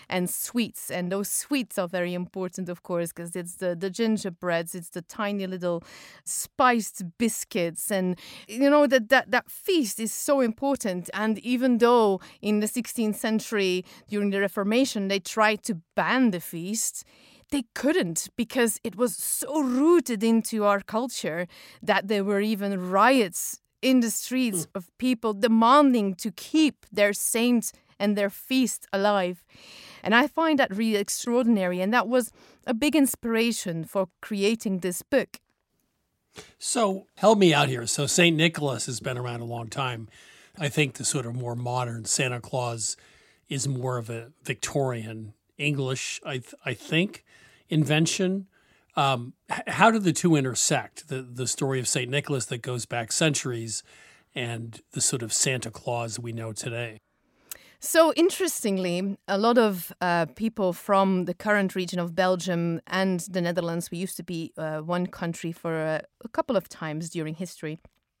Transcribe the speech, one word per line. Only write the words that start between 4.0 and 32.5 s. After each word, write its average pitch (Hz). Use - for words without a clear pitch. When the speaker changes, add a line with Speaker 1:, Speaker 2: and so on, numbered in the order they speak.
Speaker 1:
it's 175
the 170
tiny 202
little 175
spiced -
biscuits. 180
And, 185
you 247
know, 294
that, 240
that, 254
that 240
feast 311
is 220
so 277
important. 226
And 214
even 247
though 226
in 208
the 214
sixteenth 220
century, 208
during 202
the 196
Reformation, 208
they 196
tried 214
to 202
ban 220
the 175
feast, 185
they 277
couldn't, 247
because 233
it 185
was 240
so -
rooted 254
into 226
our 202
culture 185
that 196
there 202
were 202
even 202
riots 208
in 262
the 233
streets 226
Speaker 2:
Hmm. -
Speaker 1:
of 180
people 233
demanding 226
to 214
keep -
their 202
saint 233
and 208
their 202
feast -
alive. 196
And 208
I 269
find 311
that 220
really 220
extraordinary, 202
and 202
that 220
was 240